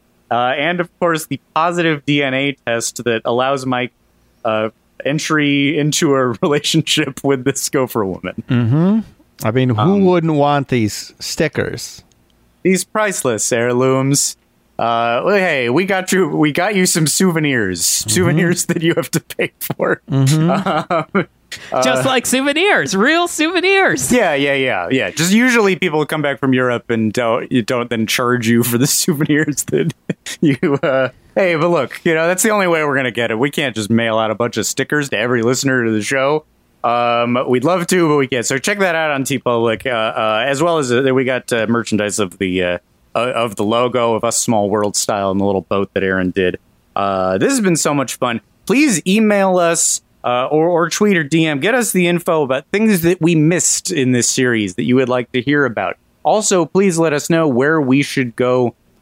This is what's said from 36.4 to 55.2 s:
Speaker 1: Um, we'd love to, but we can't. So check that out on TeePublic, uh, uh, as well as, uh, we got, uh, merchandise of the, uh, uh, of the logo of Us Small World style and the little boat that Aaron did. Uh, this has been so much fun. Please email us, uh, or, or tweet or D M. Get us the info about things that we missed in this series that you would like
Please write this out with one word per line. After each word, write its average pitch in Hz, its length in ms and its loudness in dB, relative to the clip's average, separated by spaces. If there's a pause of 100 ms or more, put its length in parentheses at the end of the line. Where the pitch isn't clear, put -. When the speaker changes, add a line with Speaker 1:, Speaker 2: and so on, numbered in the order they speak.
Speaker 1:
Um, 120 520 2 (120)
we'd 123 160 2
love 175 220 0
to, 175 200 2
but 151 80 2
we 139 120 2
can't. 123 180 -2
So 135 120 0
check 202 220 -4
that 180 160 0
out 160 160 -2
on 135 140 -2
TeePublic, 117 600 -2
uh, 131 40 -2
uh, 113 580 0
as 139 160 0
well 170 140 2
as, 135 120 -2
uh, 131 240 2
we 131 120 2
got, 123 260 -4
uh, 113 160 0
merchandise 107 520 -2
of 95 180 -4
the, 92 260 -2
uh, 87 140 -2 (360)
uh, 113 60 -2 (160)
of 117 220 -4
the 104 80 -2
logo 117 480 0
of 107 100 -2
Us 117 180 -2
Small 104 280 0
World 104 260 -2
style 98 360 -2
and 98 100 -2
the 98 40 0
little 98 180 0
boat 101 320 -4
that 95 80 -2
Aaron 95 260 0
did. 90 300 0 (360)
Uh, 95 440 0
this 185 100 2
has 269 100 0
been 185 160 2
so 151 180 -2
much 139 220 -4
fun. 120 240 -4 (260)
Please 240 400 2
email 196 520 2
us, 170 440 0 (220)
uh, 123 280 0
or, 156 180 2
or 170 180 2
tweet 202 300 2
or 156 60 0
D 160 240 0
M. 147 120 -2
Get 196 140 0
us 240 200 -2
the 180 140 2
info 170 360 0
about 131 240 -2
things 208 340 2
that 170 180 2
we 170 140 2
missed 156 580 2
in 131 200 0
this 120 180 2
series 113 460 0
that - 80 -4
you 123 140 2
would 127 120 2
like 127 220 -2